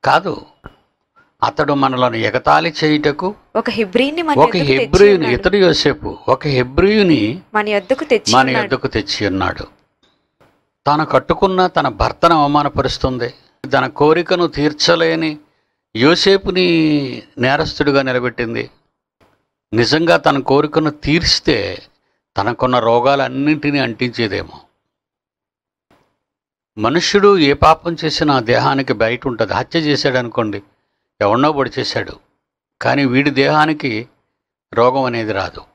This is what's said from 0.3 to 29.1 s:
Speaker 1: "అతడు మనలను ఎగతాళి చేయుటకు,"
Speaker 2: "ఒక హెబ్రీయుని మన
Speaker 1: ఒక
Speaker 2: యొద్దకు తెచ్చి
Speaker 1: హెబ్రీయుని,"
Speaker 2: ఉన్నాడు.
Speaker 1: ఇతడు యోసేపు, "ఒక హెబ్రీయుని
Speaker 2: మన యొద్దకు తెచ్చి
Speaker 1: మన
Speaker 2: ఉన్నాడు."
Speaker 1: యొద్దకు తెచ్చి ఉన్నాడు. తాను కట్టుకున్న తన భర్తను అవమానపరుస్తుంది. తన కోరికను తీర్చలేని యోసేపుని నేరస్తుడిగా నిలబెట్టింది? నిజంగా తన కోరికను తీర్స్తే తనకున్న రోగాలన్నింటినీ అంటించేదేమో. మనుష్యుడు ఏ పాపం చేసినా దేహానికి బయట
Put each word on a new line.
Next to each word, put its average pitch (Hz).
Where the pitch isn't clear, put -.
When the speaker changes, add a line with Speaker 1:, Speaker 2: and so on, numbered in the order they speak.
Speaker 1:
"అతడు 143
మనలను 127
ఎగతాళి 147
చేయుటకు," 151
Speaker 2:
"ఒక 220
హెబ్రీయుని 240
మన 311
Speaker 1:
ఒక 160
Speaker 2:
యొద్దకు 147
తెచ్చి 135
Speaker 1:
హెబ్రీయుని," 185
Speaker 2:
ఉన్నాడు. 120
Speaker 1:
ఇతడు 185
యోసేపు, 160
"ఒక 131
హెబ్రీయుని 147
Speaker 2:
మన 214
యొద్దకు 208
తెచ్చి 226
Speaker 1:
మన -
Speaker 2:
ఉన్నాడు." 131
Speaker 1:
యొద్దకు 127
తెచ్చి 104
ఉన్నాడు. 92
తాను 151
కట్టుకున్న 185
తన 156
భర్తను 165
అవమానపరుస్తుంది. 139
తన 131
కోరికను 165
తీర్చలేని 160
యోసేపుని 180
నేరస్తుడిగా 143
నిలబెట్టింది? 123
నిజంగా 151
తన 147
కోరికను 151
తీర్స్తే 160
తనకున్న 120
రోగాలన్నింటినీ 139
అంటించేదేమో. 113
మనుష్యుడు 170
ఏ 143
పాపం 160
చేసినా 151
దేహానికి 127
బయట 113